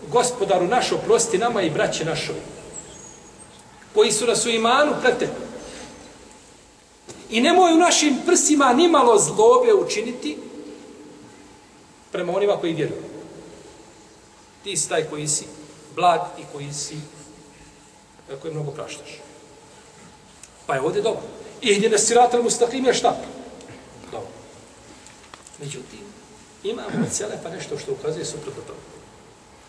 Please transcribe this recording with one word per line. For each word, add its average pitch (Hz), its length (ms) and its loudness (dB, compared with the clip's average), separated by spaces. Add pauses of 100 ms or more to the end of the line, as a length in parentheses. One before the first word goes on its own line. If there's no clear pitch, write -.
(120)
Gospodaru 196 560 2
naš, 247 240 0
oprosti 190 460 2
nama 226 240 0
i 165 80 -2
braće 165 360 -2
našoj, 151 300 -6 (1600)
koji 220 180 4
su - 140 -2
nas 233 200 0
u 240 40 0
imanu 240 420 2 (100)
pretekli. - 440 0 (1800)
I 220 120 0
nemoj 339 320 6
u 320 40 6
našim 302 480 4
prsima 294 480 4
nimalo 262 460 6
zlobe 220 540 6
učiniti 226 640 -2 (1700)
prema 180 240 -4
onima 202 220 2
koji 165 160 -4
vjeruju. 151 300 -4 (1600)
Ti 196 140 -8
si - 120 -4
taj 165 140 0
koji 151 240 -8
si - 180 -4 (500)
blag 170 240 4 (200)
i - 20 -16 (120)
koji 143 200 -12
si, - 220 -10 (1500)
koji 160 120 -10
mnogo 147 180 -6
praštaš. - 380 -14 (1600)
Pa 147 100 -2
je 131 60 -2
ovdje 185 200 0
dobro. 214 200 -2 (400)
Ihdine 214 360 2
siratal 240 460 4
mustaqim 240 440 0
je 226 60 4
šta? - 240 0 (920)
Dobro. - 180 -12 (1300)
Međutim, 131 400 -16 (640)
imamo 214 440 -6
od - 60 -8
selefa - 360 -8
nešto 165 280 -10
što - 140 -10
ukazuje 151 340 -6
suprotno - 420 -12
tome. - 120 -18 (880)